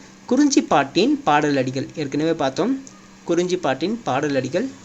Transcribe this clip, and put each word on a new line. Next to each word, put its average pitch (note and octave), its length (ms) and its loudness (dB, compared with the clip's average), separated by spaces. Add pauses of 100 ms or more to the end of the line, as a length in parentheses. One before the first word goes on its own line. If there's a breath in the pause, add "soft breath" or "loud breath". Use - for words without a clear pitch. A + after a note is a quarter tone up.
(300 loud breath)
குறிஞ்சிப்பாட்டின் B3+ 960 2
பாடலடிகள். C#3 680 0
ஏற்கனவே D3+ 380 -2
பார்த்தோம். D#3+ 500 -2 (440)
குறிஞ்சிப்பாட்டின் F3 680 -2 (100)
பாடலடிகள் C#3+ 640 -2 (180)